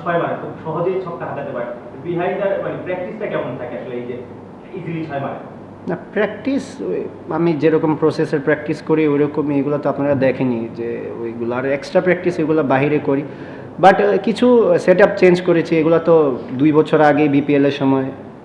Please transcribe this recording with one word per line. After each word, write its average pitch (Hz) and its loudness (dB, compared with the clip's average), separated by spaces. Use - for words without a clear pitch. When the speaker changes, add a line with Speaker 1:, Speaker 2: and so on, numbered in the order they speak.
Speaker 1:
ছয় 170 0
মারে, - -2
খুব 151 -10
সহজেই 175 -2
ছক্কা - -10
হাঁকাতে 139 -8
পারে। - -6
Behind 175 -2
the, 196 -2
মানে, 156 -6
প্র্যাকটিসটা 185 -8
কেমন 135 -6
থাকে 120 -10
আসলে 123 -10
এই 120 -8
যে 120 -10
ইজিলি 165 -8
ছয় 143 -6
মারে? 131 -6
Speaker 2:
না, 175 -2
প্র্যাকটিস 214 -4
ওই 170 -4
আমি 165 2
যেরকম 156 2
প্রসেসের 151 0
প্র্যাকটিস 147 -2
করি 156 2
ওইরকমই, 143 0
এগুলো 143 0
তো 147 -2
আপনারা 143 0
দেখেনি 127 0
যে 117 -6
ওইগুলো। 117 -6
আর 127 -4
এক্সট্রা 139 -2
প্র্যাকটিস 175 0
এগুলো 156 0
বাইরে 143 2
করি, 143 0
but, 190 8
আহ, 202 2
কিছু 226 4
সেট 180 4
আপ - 8
চেঞ্জ 180 6
করেছি। 165 2
এগুলো 160 4
তো 156 4
দুই 151 4
বছর 151 4
আগেই 147 6
বিপিএল 139 2
এর 143 2
সময় 135 0